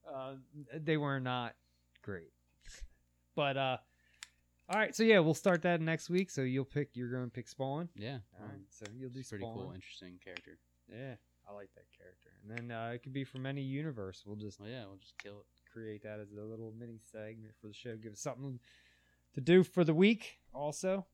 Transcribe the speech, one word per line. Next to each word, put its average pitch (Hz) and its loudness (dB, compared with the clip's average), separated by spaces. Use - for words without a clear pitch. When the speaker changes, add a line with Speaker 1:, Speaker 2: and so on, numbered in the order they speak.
Speaker 1:
Uh, 135 -6
they 156 2
were 143 2
not 127 -2
great. 90 -10
But, 139 2
uh, 131 2
all 196 2
right, - 0
so 220 4
yeah, 220 10
we'll 156 6
start 175 4
that 175 4
next 160 -2
week. 180 2
So 139 -2
you'll 131 0
pick, 143 -4
you're 120 -6
gonna 127 -4
pick 120 -10
Spawn. 143 -4
Speaker 2:
Yeah. 120 -8
Speaker 1:
All 107 -14
right, 104 -12
Speaker 2:
Um, 98 -18
Speaker 1:
so - -18
you'll 131 -10
do 131 -12
Speaker 2:
it's 127 -12
pretty 98 -6
cool, 113 -8
Speaker 1:
Spawn. 92 -10
Speaker 2:
interesting 90 -16
character. 87 -14
Speaker 1:
Yeah, 123 -12
I 101 -16
like 101 -16
that - -20
character. 92 -20
And 107 -12
then, 117 -6
uh, 117 -6
it 123 -12
could 131 -12
be 139 -4
from 131 -8
any 139 -4
universe. 131 -6
We'll 101 -10
just 104 -10
Speaker 2:
Oh, 101 -14
yeah, 117 -10
we'll 98 -18
just - -20
kill 101 -14
it. - -20
Speaker 1:
create 107 -10
that 107 -10
as 104 -14
a 104 -14
little 110 -12
mini 117 -14
segment 110 -14
for 110 -16
the 104 -14
show. 113 -12
Give 107 -12
us 101 -16
something 131 -8
to 139 -4
do 175 12
for 175 4
the 156 6
week 202 6
also. 185 -2